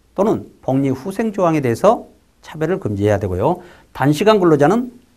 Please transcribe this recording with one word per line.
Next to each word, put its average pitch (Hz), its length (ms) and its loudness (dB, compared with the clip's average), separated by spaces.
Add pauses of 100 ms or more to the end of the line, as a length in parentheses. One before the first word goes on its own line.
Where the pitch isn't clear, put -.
(160)
또는 185 340 0 (120)
복리 135 280 0
후생 196 440 -6
조항에 165 280 0
대해서 135 460 0 (340)
차별을 160 380 -6
금지해야 101 400 0
되고요. 98 420 -2 (300)
단시간 196 480 2
근로자는 175 540 2 (240)